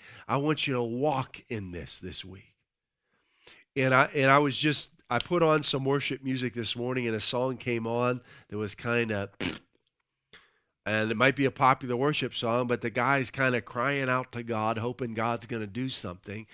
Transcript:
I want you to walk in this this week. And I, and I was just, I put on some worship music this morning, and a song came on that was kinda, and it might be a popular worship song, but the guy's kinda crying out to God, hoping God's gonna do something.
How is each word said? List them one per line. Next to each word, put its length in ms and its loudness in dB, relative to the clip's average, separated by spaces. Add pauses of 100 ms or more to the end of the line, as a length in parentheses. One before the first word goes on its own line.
(280)
I 80 0
want 300 0
you 80 -2
to 80 0
walk 640 -2
in 220 -6
this 280 -10
this 260 -10
week. 300 -20 (1200)
And 200 4
I, 200 6
and 160 6
I 80 10
was 180 4
just, 340 0 (180)
I 120 0
put 220 0
on 200 4
some 220 -2
worship 380 0
music 300 -2
this 240 -6
morning, 300 -2
and 100 0
a 40 -4
song 360 -2
came 300 -2
on 340 0 (280)
that 100 -6
was 160 -4
kinda, 560 -2 (1500)
and 260 0
it 60 -2
might 200 4
be 80 2
a 60 2
popular 460 2
worship 380 -2
song, 320 0
but 140 0
the 100 -4
guy's 400 0
kinda 300 0
crying 480 -2
out 240 -2
to 100 -8
God, 360 0
hoping 360 -4
God's 320 -2
gonna 200 -6
do 220 -6
something. 640 -8